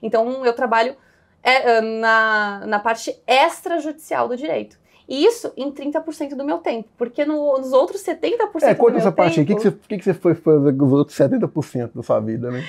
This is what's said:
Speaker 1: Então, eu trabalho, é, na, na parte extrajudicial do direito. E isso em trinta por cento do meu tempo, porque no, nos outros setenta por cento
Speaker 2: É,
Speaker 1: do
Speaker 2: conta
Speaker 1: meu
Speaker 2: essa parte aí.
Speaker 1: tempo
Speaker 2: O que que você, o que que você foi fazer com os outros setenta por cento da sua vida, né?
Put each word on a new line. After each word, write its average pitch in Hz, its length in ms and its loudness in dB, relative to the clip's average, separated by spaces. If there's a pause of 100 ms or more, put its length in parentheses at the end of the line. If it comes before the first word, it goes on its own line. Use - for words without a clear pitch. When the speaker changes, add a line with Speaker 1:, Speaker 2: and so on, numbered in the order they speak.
Speaker 1:
Então, 233 420 -2
eu 240 80 2
trabalho, 240 440 0 (440)
é, 247 400 2
na, 220 840 0
na 208 140 -2
parte 226 360 -4 (120)
extrajudicial 302 1000 0
do 247 100 -6
direito. 240 400 -6 (320)
E 285 160 -2
isso - 320 0
em 269 140 -8
trinta 285 300 -6
por 320 120 -12
cento 285 220 -8
do 269 100 -8
meu 320 140 -4
tempo, 233 300 -6 (100)
porque 240 260 -4
no, 294 340 -2
nos 262 140 -6
outros 320 280 2
setenta 370 480 -2
por 330 120 -6
cento 254 100 4
Speaker 2:
É, 180 40 4
Speaker 1:
do - 40 -12
Speaker 2:
conta 233 120 6
Speaker 1:
meu - 80 0
Speaker 2:
essa 196 140 2
parte 165 260 2
aí. 147 80 2
Speaker 1:
tempo 208 140 0
Speaker 2:
O - 20 -6
que 214 80 4
que - 60 -8
você, - 80 -20
o - 40 -20
que 214 100 -6
que - 60 -12
você 185 100 2
foi 175 200 2
fazer 147 420 4
com 143 80 2
os 131 80 4
outros 143 240 2
setenta 196 300 2
por 147 160 -4
cento 120 320 -8
da 120 80 -12
sua 113 160 0
vida, 113 320 -4
né? 127 180 -6